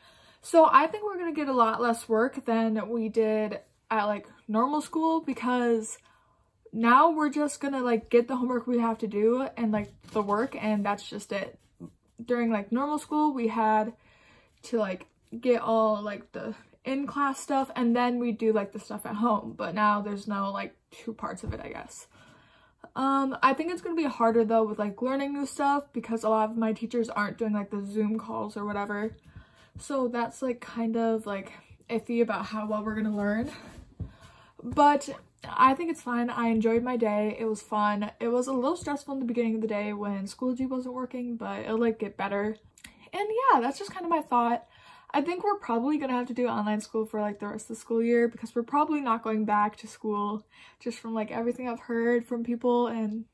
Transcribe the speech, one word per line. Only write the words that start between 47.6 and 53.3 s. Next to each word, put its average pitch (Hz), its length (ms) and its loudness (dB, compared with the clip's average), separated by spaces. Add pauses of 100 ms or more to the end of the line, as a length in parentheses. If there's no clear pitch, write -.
of 226 60 -10
the - 60 -12
school 226 200 0
year, 233 280 4
because - 260 -10
we're 240 80 0
probably 294 380 2
not 233 220 0
going 220 200 0
back 208 340 2
to 214 100 -16
school, 208 580 -4 (340)
just - 200 -8
from, 226 140 -8
like, 220 180 -4
everything 240 360 -4
I've 233 140 -6
heard 233 440 0
from 233 200 -4
people 240 420 2
and 220 460 -4